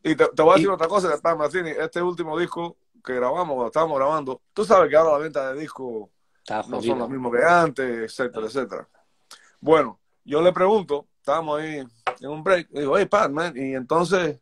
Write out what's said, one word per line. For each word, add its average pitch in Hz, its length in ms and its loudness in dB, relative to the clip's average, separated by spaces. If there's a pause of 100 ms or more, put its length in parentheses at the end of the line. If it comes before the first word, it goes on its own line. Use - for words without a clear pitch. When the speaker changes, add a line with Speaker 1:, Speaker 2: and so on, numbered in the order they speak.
Speaker 1:
Y 160 140 0
te, 151 140 4
te - 120 -2
voy 160 100 8
a - 40 8
decir 196 140 4
Speaker 2:
Y 196 40 0
Speaker 1:
otra 165 140 -2
cosa 185 200 0
de 151 120 0
Pat 165 180 0
Metheny. 156 320 -4
Este 160 320 -4
último 170 380 -4
disco 170 380 -6 (280)
que 127 80 -6
grabamos, 135 400 -2
cuando 123 140 -2
estábamos 151 320 0
grabando, 139 420 -2 (140)
tú 214 100 -2
sabes 185 240 6
que 139 60 -2
ahora 160 160 6
la 143 80 2
venta 147 340 -6
de 139 60 -10
discos 123 500 -12 (340)
Speaker 2:
Está 107 200 -6
Speaker 1:
no - 0 -
son 127 160 -6
Speaker 2:
jodido. 120 160 0
Speaker 1:
los 120 140 -6
mismos 127 240 -6
que 120 120 4
antes, 131 640 2
etcétera, 120 340 -6
Speaker 2:
Ah. - 20 -10
Speaker 1:
etcétera. 110 420 -8 (680)
Bueno, 143 400 2 (260)
yo 147 160 -2
le 180 100 4
pregunto, 180 560 0 (100)
estábamos 151 440 -4
ahí 156 220 -8 (360)
en 131 100 -12
un 156 140 -10
break, 175 280 2
y - 80 -8
digo, 143 180 0
"Hey, 196 80 2
Pat, - 240 0
man, 156 260 -4
¿y 135 200 -6
entonces 160 680 -2